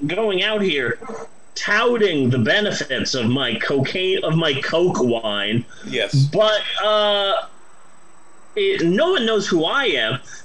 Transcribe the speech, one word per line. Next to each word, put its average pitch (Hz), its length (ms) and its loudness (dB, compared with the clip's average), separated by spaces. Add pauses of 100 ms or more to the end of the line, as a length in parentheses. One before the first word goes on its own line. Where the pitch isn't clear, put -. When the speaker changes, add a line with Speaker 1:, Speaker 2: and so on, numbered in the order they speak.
Speaker 1:
going 190 360 0
out 214 180 0
here 139 380 0 (560)
touting 208 760 2
the 127 100 2
benefits 147 720 0
of 123 140 0
my 123 320 0
cocaine, 185 680 0
of 160 100 2
my 156 260 2
coke 175 380 2
wine. 113 640 0 (240)
Speaker 2:
Yes. 117 280 -2 (100)
Speaker 1:
But, 202 360 2 (220)
uh, 208 600 2 (1120)
it, 196 280 2
no 240 260 4
one 285 140 2
knows 220 220 2
who 165 160 2
I 254 220 0
am." 127 340 0 (260)